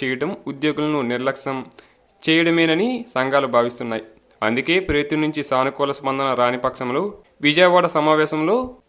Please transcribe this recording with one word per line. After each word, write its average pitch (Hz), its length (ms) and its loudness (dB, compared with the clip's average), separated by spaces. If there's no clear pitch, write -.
చేయడం 135 340 -4
ఉద్యోగులను 147 540 -2
నిర్లక్ష్యం 127 640 -4
చేయడమేనని 165 840 2
సంఘాలు 135 340 0
భావిస్తున్నాయి. 120 560 0
అందుకే 139 360 2
ప్రభుత్వం 151 420 -2
నుంచి 151 220 -2
సానుకూల 135 480 -2
స్పందన 135 420 -2
రాని 123 240 2
పక్షంలో 131 560 -4
విజయవాడ 180 460 4
సమావేశంలో 156 880 0